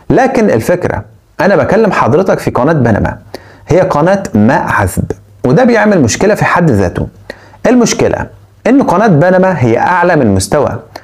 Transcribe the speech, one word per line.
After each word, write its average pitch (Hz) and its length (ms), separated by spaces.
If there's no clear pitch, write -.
لكن 226 400
الفكرة 175 540
أنا 190 160
بكلم 190 360
حضرتك 160 460
في - 120
قناة 131 220
بنما، 120 460
هي 165 120
قناة 180 420
ماء 113 280
عذب، - 420
وده 156 200
بيعمل 214 360
مشكلة 190 340
في - 100
حد 170 260
ذاته. 98 360
المشكلة 220 600
إن 262 160
قناة 196 240
بنما 185 520
هي 117 200
أعلى 175 380
من 113 180
مستوى 110 440